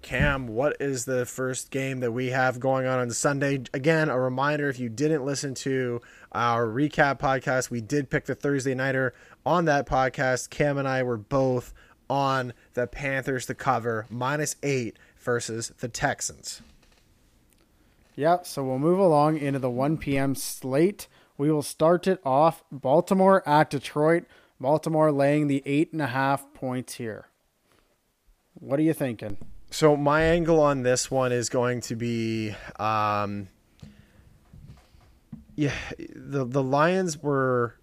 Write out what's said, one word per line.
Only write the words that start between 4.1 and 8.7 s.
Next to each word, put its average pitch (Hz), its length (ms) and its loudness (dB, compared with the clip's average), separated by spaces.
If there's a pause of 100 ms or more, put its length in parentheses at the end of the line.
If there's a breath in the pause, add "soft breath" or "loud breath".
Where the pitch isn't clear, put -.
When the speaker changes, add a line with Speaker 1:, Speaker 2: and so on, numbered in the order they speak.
Speaker 1:
reminder, 139 480 0
if 127 100 -4
you 123 100 -4
didn't 139 360 0
listen 139 300 -4
to 127 460 -4 (300 loud breath)
our 117 360 2
recap 139 520 0
podcast, 135 520 0
we 120 100 -4
did 139 300 -4
pick 147 160 -4
the 131 100 -4
Thursday 139 400 -2